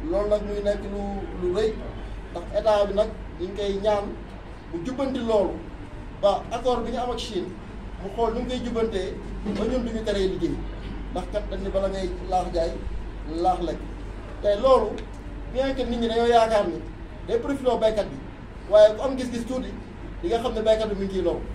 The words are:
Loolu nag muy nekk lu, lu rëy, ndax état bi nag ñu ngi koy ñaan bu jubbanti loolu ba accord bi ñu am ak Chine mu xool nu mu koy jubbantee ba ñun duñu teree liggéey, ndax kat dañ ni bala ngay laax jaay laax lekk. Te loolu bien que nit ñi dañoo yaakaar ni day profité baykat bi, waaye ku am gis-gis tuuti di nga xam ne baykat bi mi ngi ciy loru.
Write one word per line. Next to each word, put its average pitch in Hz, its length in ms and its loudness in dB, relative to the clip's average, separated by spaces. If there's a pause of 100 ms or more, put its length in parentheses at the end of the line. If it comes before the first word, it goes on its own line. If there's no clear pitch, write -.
(100)
Loolu 208 180 2
nag 208 180 2
muy 202 160 -2
nekk 202 200 0 (100)
lu, 202 100 -4 (400)
lu 180 140 0
rëy, 220 160 2 (580)
ndax 170 140 -8 (140)
état 208 280 4
bi 196 80 -4
nag 214 140 4 (320)
ñu 175 60 -2
ngi 196 100 -8
koy 196 260 0
ñaan 208 220 2 (640)
bu - 160 -6
jubbanti 254 320 -2
loolu 220 340 4 (720)
ba - 200 4 (100)
accord 233 320 2
bi - 80 -4
ñu 233 60 -2
am 240 120 -2
ak 233 80 -4
Chine 190 300 -4 (540)
mu 196 120 -8
xool 226 200 2
nu 247 60 -2
mu 247 80 -4
koy 247 160 -2
jubbantee 226 500 0 (300)
ba 202 200 -2
ñun 247 200 0
duñu 220 200 -4
teree 202 240 2
liggéey, 151 260 0 (560)
ndax 180 220 -4
kat 208 180 -2
dañ 190 120 -6
ni 196 80 -4
bala 190 180 0
ngay 190 200 -2 (220)
laax 180 240 2
jaay 165 160 2 (720)
laax 180 200 4
lekk. 156 180 -4 (600)
Te 208 60 4 (140)
loolu 247 260 8 (640)
bien 269 220 0
que 262 80 -2
nit 233 160 -2
ñi 233 100 2
dañoo 233 180 4
yaakaar 226 420 6
ni 160 100 -4 (480)
day 233 120 0
profité 262 320 0 (100)
baykat 214 260 4
bi, - 100 -8 (540)
waaye 214 240 12
ku 226 80 -4
am 269 140 0
gis-gis 233 300 -4
tuuti 254 260 -4 (500)
di 175 60 -2
nga 226 100 4
xam 233 160 0
ne 220 80 -2
baykat 220 260 4
bi 202 60 -2
mi 196 120 -2
ngi 190 80 -4
ciy 185 80 0
loru. 170 180 0 (140)